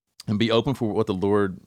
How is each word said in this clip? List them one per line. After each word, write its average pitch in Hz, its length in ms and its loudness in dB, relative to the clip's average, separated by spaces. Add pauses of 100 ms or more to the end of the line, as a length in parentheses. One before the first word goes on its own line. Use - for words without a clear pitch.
(280)
and 104 100 -2
be 110 140 0
open 117 220 2
for 110 180 -4
what 107 160 0
the 104 60 0
Lord 98 540 0